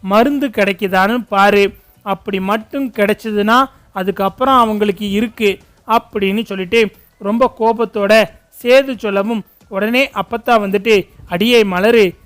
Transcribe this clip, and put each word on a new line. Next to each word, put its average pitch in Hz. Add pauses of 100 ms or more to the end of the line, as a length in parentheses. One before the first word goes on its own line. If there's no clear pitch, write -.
மருந்து 247
கிடைக்குதான்னு 196
பாரு. 202 (300)
அப்படி 196
மட்டும் 220
கிடைச்சதுன்னா 214 (280)
அதுக்கப்புறம் 196
அவங்களுக்கு 208
இருக்கு" 214 (280)
அப்படின்னு 220
சொல்லிட்டு 214 (280)
ரொம்ப 233
கோபத்தோட 220 (380)
சேது 262
சொல்லவும், 202 (240)
உடனே 226
அப்பத்தா 226
வந்துட்டு, 202 (200)
"அடியே 220
மலரு 196 (100)